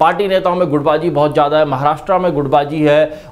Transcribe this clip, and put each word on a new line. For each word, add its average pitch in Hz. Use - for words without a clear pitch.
पार्टी 180
नेताओं 185
में 180
गुटबाजी 156
बहुत 147
ज़्यादा 151
है, 156
महाराष्ट्र 147
में 175
गुटबाजी 147
है, 151